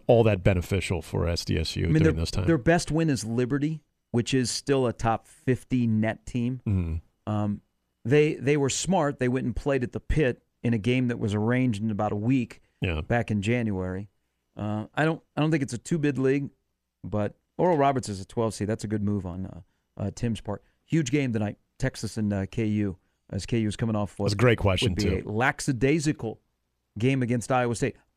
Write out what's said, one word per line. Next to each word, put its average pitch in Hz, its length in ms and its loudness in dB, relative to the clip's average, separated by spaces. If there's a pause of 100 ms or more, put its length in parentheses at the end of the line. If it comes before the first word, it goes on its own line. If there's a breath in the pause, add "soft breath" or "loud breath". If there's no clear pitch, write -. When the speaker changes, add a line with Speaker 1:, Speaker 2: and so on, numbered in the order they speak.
Speaker 1:
all 117 180 8
that 104 200 2
beneficial 90 560 0
for 92 260 -2
S 85 200 -2
D 90 120 0
S 80 180 -4
U 95 80 -2
Speaker 2:
I - 20 2
mean, 85 160 4
Speaker 1:
during 80 140 4
Speaker 2:
their, 80 60 -2
Speaker 1:
this 82 80 -2
time. 95 160 -2
Speaker 2:
their 160 120 4
best 165 320 2
win 160 180 2
is 127 160 0
Liberty, 135 560 -2 (300)
which 117 240 0
is 127 160 2
still 135 360 0
a 110 60 0
top - 340 -2
fifty 123 600 -2
net 110 400 0
team. 123 400 -4
Speaker 1:
Mm-hmm. 90 680 -2
Speaker 2:
Um, 104 300 -2 (420)
they, 151 300 4
they 139 240 0
were 139 100 0
smart. 156 500 0
They 127 100 0
went 127 180 -2
and 117 100 -4
played 139 260 0
at 113 100 -4
the 110 80 -8
Pit 139 420 0 (200)
in 117 120 2
a 117 40 2
game 123 300 2
that 117 100 -4
was 113 140 -2
arranged 113 500 2
in 110 80 -2
about 104 220 -2
a 104 40 -2
week 120 440 0 (220)
Speaker 1:
Yeah. 82 180 0
Speaker 2:
back 117 300 -2
in 107 100 0
January. 101 680 -2 (440)
Uh, 107 400 -6
I 147 120 2
don't, 160 160 -2 (120)
I - 60 0
don't 151 100 2
think 156 120 2
it's - 100 -6
a 117 60 -6
two-bid 147 400 -2
league, 135 320 2 (520)
but 104 320 -4 (220)
Oral 170 220 2
Roberts 139 320 2
is 95 100 -6
a 95 60 -12
twelve 113 260 -2
seed. 101 160 -4
That's 107 160 -2
a 107 40 -6
good 107 140 -2
move 101 220 0
on, 92 220 -8
uh, 85 140 -14 (360)
uh, 98 180 -4
Tim's 117 280 -4
part. 101 200 -8 (220)
Huge 156 260 0
game 139 220 0
tonight, 104 240 -2 (220)
Texas 120 400 -4
and, 104 120 0
uh, 98 200 0
K 113 160 -2
U, 104 320 -2 (320)
as 95 160 -6
K 120 140 -2
U 107 80 0
is 101 80 -4
coming 113 200 -2
off 104 220 -4
what, 101 80 -2
Speaker 1:
That's 104 80 0
a - 20 -4
great 117 220 4
question, 98 340 0
Speaker 2:
would 82 100 -6
be 95 200 0
Speaker 1:
too. - 40 -
Speaker 2:
a 107 60 -6
lackadaisical 135 1080 0 (580)
game 131 240 2
against 120 280 -2
Iowa 123 240 2
State. 120 220 -2 (200 soft breath)